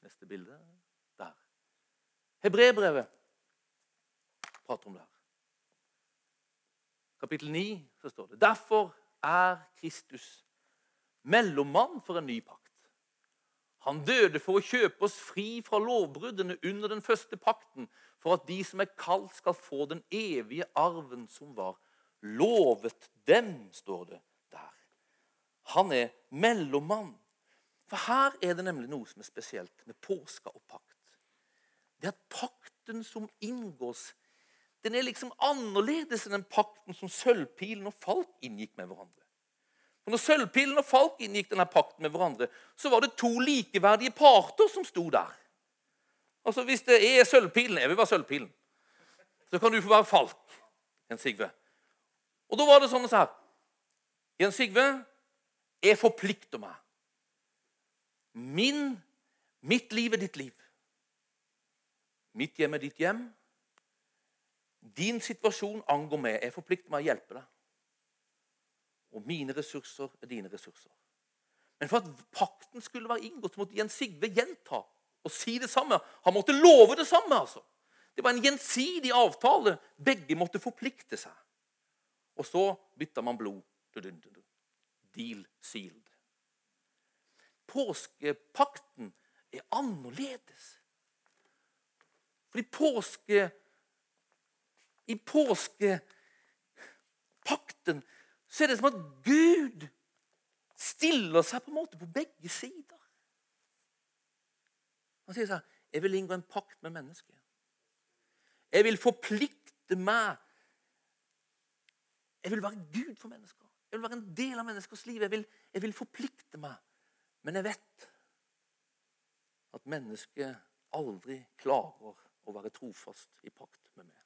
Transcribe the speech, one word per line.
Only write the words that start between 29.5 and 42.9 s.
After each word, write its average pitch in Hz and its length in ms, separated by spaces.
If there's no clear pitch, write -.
med - 160
påska - 480
og - 160
pakt. - 520
Det 175 80
er - 60
at - 180
pakten - 720
som 214 240
inngås, 185 680
den 220 160
er 254 80
liksom 247 260
annerledes 247 840
enn 202 140
den 190 100
pakten - 480
som 190 120
sølvpilen 202 800
og 208 40
Falk - 520
inngikk 107 320
med 90 120
hverandre. 90 320
For 208 80
når 233 80
sølvpilen 277 560
og 277 80
Falk 269 400
inngikk 202 240
denne 190 160
pakten 160 400
med 151 80
hverandre, 147 340
så 285 160